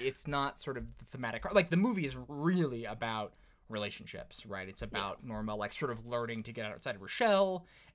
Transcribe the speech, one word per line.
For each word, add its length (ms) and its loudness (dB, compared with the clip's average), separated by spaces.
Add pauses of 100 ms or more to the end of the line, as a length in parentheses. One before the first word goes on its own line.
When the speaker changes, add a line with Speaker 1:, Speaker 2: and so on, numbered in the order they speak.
Speaker 1:
it's 260 -4
not 300 0
sort 200 -6
of 80 -6 (120)
the 80 -16
thematic, 480 -4
like, 160 8
the 80 6
movie 280 4
is 100 -4 (120)
really 580 2
about 480 -4 (360)
relationships, 760 -6
right? 220 -6
It's 140 -12
Speaker 2:
Yeah. 60 -4
Speaker 1:
about 360 -4
Norma, 320 -4
like, 180 -4
sort 180 -2
of 140 -8
learning 380 -2
to 80 -12
get 140 -6
outside 300 -6
of 60 -14
her 60 -10
shell 580 4 (300)